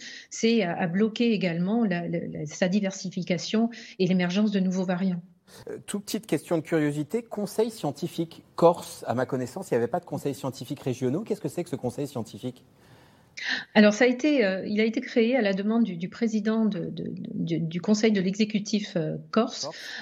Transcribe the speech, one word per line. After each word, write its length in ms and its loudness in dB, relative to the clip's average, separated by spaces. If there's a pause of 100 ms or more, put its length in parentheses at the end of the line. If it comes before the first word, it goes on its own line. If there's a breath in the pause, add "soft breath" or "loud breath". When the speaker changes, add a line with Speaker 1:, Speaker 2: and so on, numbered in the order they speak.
(300 loud breath)
Speaker 1:
c'est 340 2
à, 140 -2
à 100 0
bloquer 440 2
également 540 2
la, 240 -2
la, 180 0
la, 180 -6
sa 220 0
diversification 1000 0 (300 loud breath)
et 60 4
l'émergence 460 4
de 80 2
nouveaux 240 2
variants. 380 0 (460 loud breath)
Speaker 2:
Euh, 180 -10
toute 200 -6
petite 220 -6
question 300 0
de 40 0
curiosité, 600 0
conseil 480 -2
scientifique 720 -6 (140)
corse, 500 4
à 80 -2
ma 120 0
connaissance, 440 -6
il 40 -2
n'y 60 4
avait 120 0
pas 80 0
de 60 -16
conseil 280 -4
scientifique 460 -8
régionaux. 440 -2
Qu'est-ce 180 -4
que 80 -4
c'est 160 -6
que 40 -14
ce 60 -6
conseil 320 -4
scientifique ? 560 -8 (1120 loud breath)
Speaker 1:
Alors, 180 8
ça 120 4
a 20 8
été, 380 4
euh, 200 -2
il 140 -2
a 60 4
été 160 0
créé 340 2
à 60 2
la 100 2
demande 320 2
du, 140 -2
du 100 -6
président 560 0
de, 220 0
de, 180 -6
de, 80 -6 (220)
du, 260 0
du 220 -2
conseil 320 4
de 80 2
l'exécutif, 720 0
euh, 220 -2 (140)
corse, 340 0
Speaker 2:
Corse. 120 -10 (240 loud breath)